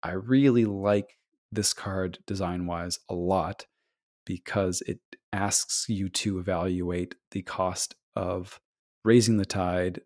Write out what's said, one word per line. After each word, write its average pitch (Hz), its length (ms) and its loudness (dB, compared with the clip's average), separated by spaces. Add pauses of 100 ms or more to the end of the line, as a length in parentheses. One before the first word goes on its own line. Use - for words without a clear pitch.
I 87 80 -6
really 120 540 4
like 101 520 0 (340)
this - 220 0
card 92 540 -4
design-wise 87 720 -4 (100)
a - 60 -6
lot 90 500 0 (600)
because 92 640 -2
it 90 120 -6 (340)
asks - 560 -2
you 98 180 -2
to 95 320 -4
evaluate 90 760 -2 (160)
the 101 100 -6
cost - 540 -4 (200)
of 92 460 -6 (420)
raising 113 340 6
the 98 80 0
tide 90 600 -2